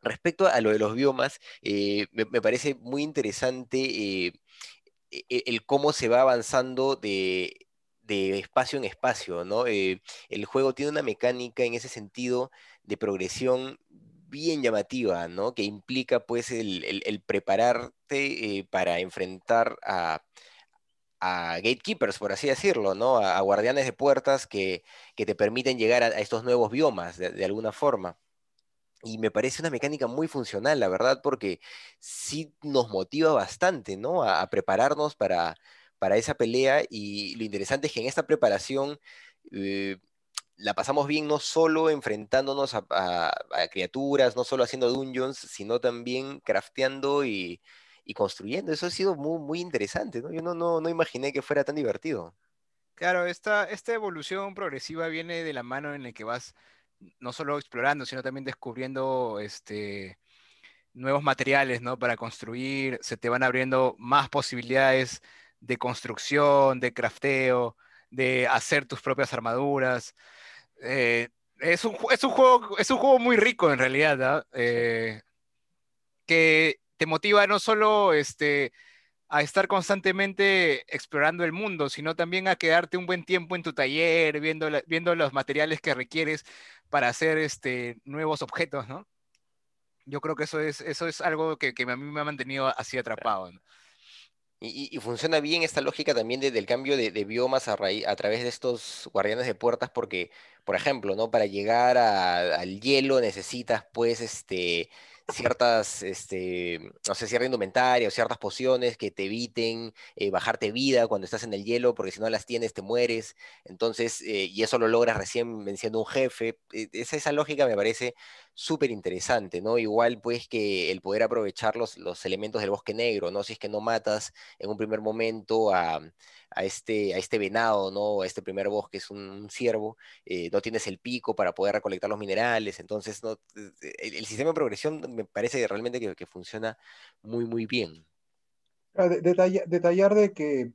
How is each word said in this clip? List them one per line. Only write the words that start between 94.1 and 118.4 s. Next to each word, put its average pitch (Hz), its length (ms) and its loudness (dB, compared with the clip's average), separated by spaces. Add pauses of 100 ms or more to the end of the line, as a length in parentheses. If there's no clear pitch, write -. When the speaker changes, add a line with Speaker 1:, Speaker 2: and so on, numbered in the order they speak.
Speaker 1:
Y, 131 300 -10
y, 143 60 -10
y 135 40 -6
funciona 147 400 0
bien 160 220 0
esta 151 200 0
lógica 143 320 0
también 120 260 0
de, 135 100 2
del 113 140 0
cambio 135 320 0
de, 113 140 0
de 104 160 -2
biomas 123 420 0
a 104 80 0
raí-, 98 300 -2
a 101 100 2
través 110 260 0
de 120 60 -2
estos - 640 -6
guardianes 107 340 0
de 110 80 -2
puertas, 120 360 0
porque, 90 400 -4 (340)
por 98 120 0
ejemplo, 104 380 0
¿no? 113 160 -2
Para 110 160 4
llegar 113 520 4
a, 90 580 4
al 92 240 -4
hielo 135 400 2
necesitas, 113 720 -2
pues, 117 300 0
este, 87 640 -4 (400)
ciertas, 120 760 0
este, 92 760 -6 (280)
no 98 80 0
sé, 113 120 -6
cierta 117 180 0
indumentaria 123 640 2
o - 40 -2
ciertas 117 260 -2
pociones 123 580 0
que 104 140 -4
te 98 160 -6
eviten, 113 680 -4 (220)
eh, 101 160 -2
bajarte 104 420 0
vida 123 360 4
cuando 98 180 -2
estás 110 160 -6
en 117 100 -8
el 101 120 -6
hielo, 120 300 2
porque 95 180 -6
si 95 80 -10
no 113 100 0
las 110 160 -4
tienes 117 260 -4
te - 80 -10
mueres. 113 560 -2 (280)
Entonces, 113 580 -2
eh, 98 240 -2
y 95 160 -2
eso 117 160 2
lo 113 100 4
logras 113 300 4
recién 113 480 -4
venciendo 107 320 -4
un 107 80 -2
jefe. 123 520 -2 (140)
Eh, 107 200 -8
esa, 120 240 -6
esa 147 160 -2
lógica 143 340 2
me 117 100 2
parece 117 380 0 (400)